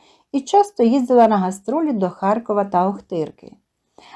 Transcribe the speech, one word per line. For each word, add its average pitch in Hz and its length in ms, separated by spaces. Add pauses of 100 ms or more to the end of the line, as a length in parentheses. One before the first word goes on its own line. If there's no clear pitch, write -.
(320)
і 277 80
часто 403 420
їздила 240 460
на 214 80
гастролі 220 560
до 190 180
Харкова 208 540
та 185 240
Охтирки. - 680 (600)